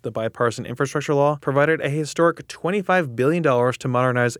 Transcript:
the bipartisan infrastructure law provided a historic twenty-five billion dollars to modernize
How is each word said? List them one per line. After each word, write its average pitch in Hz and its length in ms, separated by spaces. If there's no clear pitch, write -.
the 117 100
bipartisan 113 540
infrastructure 139 480
law 143 280
provided 147 400
a 147 80
historic 156 580
twenty-five 185 720
billion 156 260
dollars 123 360
to 135 100
modernize 123 500